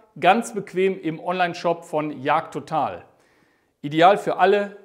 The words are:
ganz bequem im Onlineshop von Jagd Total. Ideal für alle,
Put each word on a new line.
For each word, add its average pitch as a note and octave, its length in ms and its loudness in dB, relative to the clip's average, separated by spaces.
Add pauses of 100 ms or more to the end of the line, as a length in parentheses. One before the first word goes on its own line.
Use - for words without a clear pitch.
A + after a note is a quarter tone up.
(180)
ganz G3 360 2
bequem F#3+ 440 -2
im D#3+ 220 -6
Onlineshop F3 640 -2
von D3+ 380 -6
Jagd D3+ 320 -2
Total. C3 500 -6 (800)
Ideal D#3+ 340 4
für G3 220 -4
alle, G3 460 2